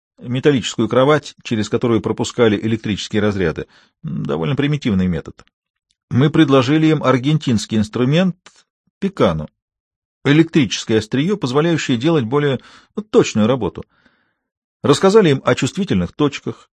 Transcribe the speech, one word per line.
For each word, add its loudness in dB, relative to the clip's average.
металлическую -2
кровать, 2
через -4
которую 0
пропускали 0
электрические -4
разряды. -2
Довольно -6
примитивный -2
метод. -8
Мы 2
предложили 2
им 0
аргентинский 0
инструмент 0
пикану, -2
электрическое 2
остриё, -2
позволяющее -2
делать 0
более, -2
ну, -8
точную 2
работу. -4
Рассказали 4
им 0
о 2
чувствительных -4
точках, -6